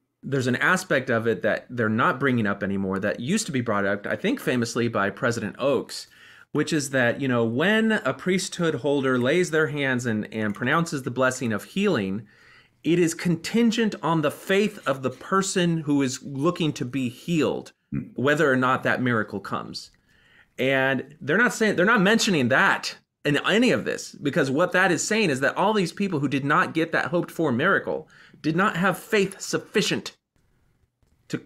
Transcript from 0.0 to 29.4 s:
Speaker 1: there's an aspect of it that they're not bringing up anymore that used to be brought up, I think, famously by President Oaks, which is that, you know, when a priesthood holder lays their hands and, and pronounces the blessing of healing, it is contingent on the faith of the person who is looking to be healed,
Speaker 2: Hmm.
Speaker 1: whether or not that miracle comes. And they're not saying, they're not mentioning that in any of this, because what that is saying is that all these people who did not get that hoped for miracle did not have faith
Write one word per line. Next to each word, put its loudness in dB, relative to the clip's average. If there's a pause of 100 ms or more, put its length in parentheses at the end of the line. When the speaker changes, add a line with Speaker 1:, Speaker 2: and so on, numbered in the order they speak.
Speaker 1:
there's -2
an 2
aspect 0
of 2
it 0
that 0
they're 0
not 2
bringing 2
up -2
anymore -2
that -2
used -2
to -8
be 0
brought 0
up, -2
I -2
think, -2
famously 0
by 0
President -4
Oaks, -2 (440)
which -2
is -2
that, 2
you -2
know, 2
when 2
a 0
priesthood -2
holder 0
lays 2
their 2
hands -2
and, -2
and -2
pronounces 0
the -4
blessing 0
of -2
healing, -2 (560)
it 2
is 2
contingent 0
on 2
the 2
faith 0
of -2
the -2
person 0
who 0
is -2
looking -2
to -6
be -4
healed, -2 (200)
Speaker 2:
Hmm. -2 (160)
Speaker 1:
whether 2
or 4
not 0
that 0
miracle -2
comes. -10 (680)
And 0
they're 0
not 2
saying, 0
they're 4
not 4
mentioning 4
that 2 (280)
in 2
any 4
of 0
this, -6
because 0
what 0
that 2
is 0
saying 2
is 0
that 0
all 2
these 0
people -2
who 0
did -2
not 2
get 0
that 0
hoped -2
for 0
miracle 0 (340)
did 0
not 0
have 0
faith -2